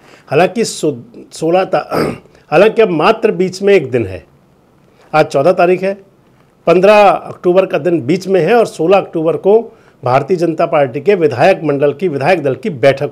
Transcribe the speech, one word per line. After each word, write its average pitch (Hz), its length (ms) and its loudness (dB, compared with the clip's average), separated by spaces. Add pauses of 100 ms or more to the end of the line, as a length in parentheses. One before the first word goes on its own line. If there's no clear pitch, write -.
(260)
हालांकि 185 380 0
सो-, - 680 -8
सोलह 180 320 -2
ता-, - 280 -4
<clears throat> - 580 -8
हालांकि 214 320 4
अब 190 80 0
मात्र 196 400 0
बीच 185 320 -4
में 196 120 2
एक 143 160 0
दिन 113 160 -2
है, 92 200 -14 (880)
आज 151 120 4
चौदह 151 260 2
तारीख 180 300 0
है, 196 120 -4 (720)
पन्द्रह 196 420 6
अक्टूबर 180 580 0
का 185 120 -4
दिन 170 220 -2
बीच 180 280 -4
में 190 120 2
है 175 140 0
और 226 120 2
सोलह 180 320 0
अक्टूबर 160 380 -4
को 220 420 0 (260)
भारतीय 135 320 0
जनता 165 300 -2
पार्टी 143 340 0
के 196 140 2
विधायक 160 500 2
मंडल 143 280 0
की, 185 160 -4
विधायक 151 340 -2
दल 135 120 -2
की 208 160 -8
बैठक 135 420 0